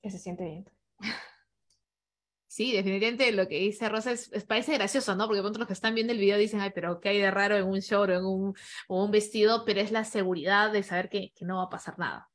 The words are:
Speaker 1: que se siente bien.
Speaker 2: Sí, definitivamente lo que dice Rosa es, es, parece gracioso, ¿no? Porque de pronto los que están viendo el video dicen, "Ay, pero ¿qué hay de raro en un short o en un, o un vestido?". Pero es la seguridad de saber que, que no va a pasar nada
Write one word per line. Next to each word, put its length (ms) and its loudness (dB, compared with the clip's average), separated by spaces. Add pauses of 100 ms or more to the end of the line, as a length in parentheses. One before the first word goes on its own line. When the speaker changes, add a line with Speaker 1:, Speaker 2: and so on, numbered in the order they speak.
Speaker 1:
que 80 -8
se 80 -8
siente 260 -8
bien. 220 -12 (1800)
Speaker 2:
Sí, 260 -2
definitivamente 600 2
lo 140 2
que 120 -4
dice 320 -2
Rosa 220 -2
es, 200 -8
es, 120 -4
parece 300 0
gracioso, 400 0
¿no? 120 0
Porque 100 2
de 60 0
pronto 160 -4
los 100 -4
que 60 -2
están 200 0
viendo 200 0
el 40 -2
video 200 2
dicen, 220 2
"Ay, 140 -2
pero 260 -4
¿qué 100 0
hay 80 2
de 120 4
raro 260 2
en 120 2
un 120 0
short 300 2
o 40 4
en 100 0
un, 300 -2 (340)
o 160 2
un 60 0
vestido?". 560 4
Pero 140 2
es 120 0
la 120 0
seguridad 680 2
de 100 2
saber 280 -2
que, 240 -4
que 100 -16
no 140 -2
va 60 0
a 60 -10
pasar 280 -10
nada 360 -6